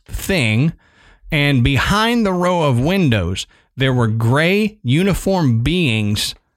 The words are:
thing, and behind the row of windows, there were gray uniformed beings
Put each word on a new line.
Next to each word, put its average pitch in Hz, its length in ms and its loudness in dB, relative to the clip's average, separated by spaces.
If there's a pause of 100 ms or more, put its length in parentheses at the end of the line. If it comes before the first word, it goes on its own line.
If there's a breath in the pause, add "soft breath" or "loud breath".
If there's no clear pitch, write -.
thing, 135 680 0 (580 soft breath)
and 143 320 2
behind 214 640 0
the 190 80 0
row 180 300 0
of 131 160 0
windows, 123 680 0 (300 soft breath)
there 131 180 0
were 120 140 2
gray 156 720 0
uniformed 156 840 0
beings 113 720 -2 (240)